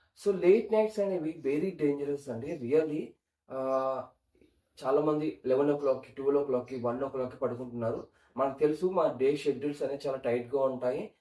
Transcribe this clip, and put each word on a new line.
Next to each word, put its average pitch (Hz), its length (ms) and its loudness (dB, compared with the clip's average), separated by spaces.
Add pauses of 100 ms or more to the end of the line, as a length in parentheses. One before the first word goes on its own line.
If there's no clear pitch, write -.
(260)
So 190 140 0
లేట్ 202 320 6
నైట్స్ 214 280 2
అనేవి 165 460 -2
very 156 360 -2
dangerous 143 500 0
అండి, 117 160 -8
really. 156 580 0 (460)
ఆ, 131 60 -8 (1300)
చాలా 143 160 4
మంది 151 440 0
లెవెన్ 139 240 4
o'clockకి, 139 460 0
ట్వెల్వ్ 139 260 2
o'clockకి, 123 400 -2
వన్ 120 200 -2
o'clockకి 131 360 -4
పడుకుంటున్నారు. 120 680 -4 (300)
మనకు 135 220 0
తెలుసు 151 260 2
మన 160 320 2
డే 135 180 4
షెడ్యూల్స్ 143 480 -2
అనేవి 139 240 -4
చాలా 135 100 -2
టైట్‌గా 123 480 0
ఉంటాయి 131 560 -2